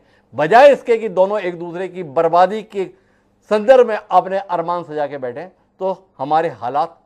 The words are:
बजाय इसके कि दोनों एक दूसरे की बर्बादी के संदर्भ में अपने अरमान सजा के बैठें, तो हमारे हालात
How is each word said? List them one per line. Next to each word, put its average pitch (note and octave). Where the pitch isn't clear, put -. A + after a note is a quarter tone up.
बजाय A3
इसके A#3+
कि G#3+
दोनों F#3+
एक F3
दूसरे F3
की F3+
बर्बादी E3+
के F#3+
संदर्भ A3
में G#3
अपने F#3
अरमान F3
सजा D3+
के C#3
बैठें, C3
तो -
हमारे D#3
हालात C3